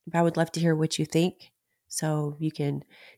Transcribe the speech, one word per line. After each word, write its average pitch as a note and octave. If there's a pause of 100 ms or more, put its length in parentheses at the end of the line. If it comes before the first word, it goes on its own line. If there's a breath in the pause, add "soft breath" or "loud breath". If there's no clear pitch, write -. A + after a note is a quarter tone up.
But E3+
I E3+
would E3
love E3
to E3+
hear E3
what D#3
you D#3+
think. - (340)
So D3+
you D#3
can C#3+ (340 loud breath)